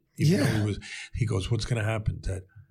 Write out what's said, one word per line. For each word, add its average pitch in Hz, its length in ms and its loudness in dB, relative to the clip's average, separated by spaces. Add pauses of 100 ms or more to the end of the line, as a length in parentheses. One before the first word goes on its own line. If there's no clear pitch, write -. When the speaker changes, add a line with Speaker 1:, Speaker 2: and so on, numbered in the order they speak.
(160)
Speaker 1:
Even 165 240 6
though 285 60 4
Speaker 2:
Yeah. 110 140 2
Speaker 1:
he 104 60 2
was, 101 120 -2 (360)
he 113 120 0
goes, 101 240 -2
"What's 110 160 0
gonna 113 180 -2
happen, 110 380 -2
Ted?" 92 220 -4 (260)